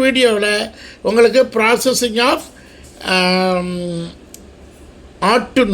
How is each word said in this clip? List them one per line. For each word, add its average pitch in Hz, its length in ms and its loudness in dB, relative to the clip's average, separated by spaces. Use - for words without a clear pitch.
வீடியோவில் 214 680 0
உங்களுக்கு 233 400 4
processing 226 640 0
of, 320 100 -2
ஆம், 180 920 -2
ஆட்டு 247 420 0